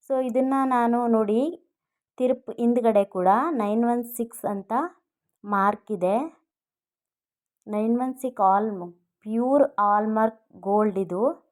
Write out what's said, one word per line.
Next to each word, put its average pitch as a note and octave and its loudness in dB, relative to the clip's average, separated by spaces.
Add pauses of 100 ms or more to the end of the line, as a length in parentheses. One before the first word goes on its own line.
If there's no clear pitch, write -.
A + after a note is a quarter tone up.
So C4+ 0 (160)
ಇದನ್ನ C4 0 (220)
ನಾನು A#3 2 (160)
ನೋಡಿ, A3 2 (760)
ತಿರುಪ್ B3+ -2 (100)
ಹಿಂದ್ಗಡೆ A3+ 4 (140)
ಕೂಡ F3+ 2 (360)
ನೈನ್ G#3+ 0 (100)
ಒನ್ A#3+ -4 (140)
ಸಿಕ್ಸ್ A3+ -8
ಅಂತ G3 -10 (720)
ಮಾರ್ಕ್ G3+ -2
ಇದೆ. F3+ 0 (1500)
ನೈನ್ G#3+ 0
ಒನ್ C4 -6
ಸಿಕ್ಸ್ B3 -2
all G#3 2 (580)
ಪ್ಯೂರ್ B3 2 (180)
ಹಾಲ್‌ಮಾರ್ಕ್ A3 0 (280)
ಗೋಲ್ಡ್ G#3 2
ಇದು. F3 -4 (280)